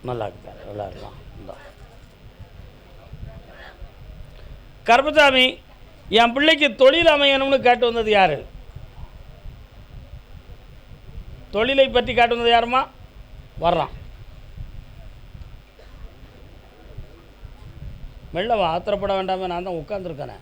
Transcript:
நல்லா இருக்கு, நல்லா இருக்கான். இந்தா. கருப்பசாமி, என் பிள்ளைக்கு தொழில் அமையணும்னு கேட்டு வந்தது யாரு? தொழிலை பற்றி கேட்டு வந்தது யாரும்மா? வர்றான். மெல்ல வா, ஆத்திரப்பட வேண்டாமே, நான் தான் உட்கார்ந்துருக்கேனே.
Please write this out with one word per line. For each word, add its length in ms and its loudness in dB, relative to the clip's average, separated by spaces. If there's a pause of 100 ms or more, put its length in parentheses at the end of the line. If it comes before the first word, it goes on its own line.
நல்லா 200 -6
இருக்கு, 240 -16 (160)
நல்லா 220 -10
இருக்கான். 280 -16 (200)
இந்தா. 180 -16 (3250)
கருப்பசாமி, 580 6 (760)
என் 140 4
பிள்ளைக்கு 340 4 (140)
தொழில் 320 8
அமையணும்னு 520 2
கேட்டு 220 4
வந்தது 300 -2
யாரு? 200 4 (3250)
தொழிலை 340 2
பற்றி 260 0
கேட்டு 220 4
வந்தது 180 4
யாரும்மா? 280 2 (840)
வர்றான். 300 0 (4000)
மெல்ல 240 -2
வா, 160 2
ஆத்திரப்பட 440 -2
வேண்டாமே, 340 -4
நான் 160 -6
தான் 140 -6
உட்கார்ந்துருக்கேனே. 600 -10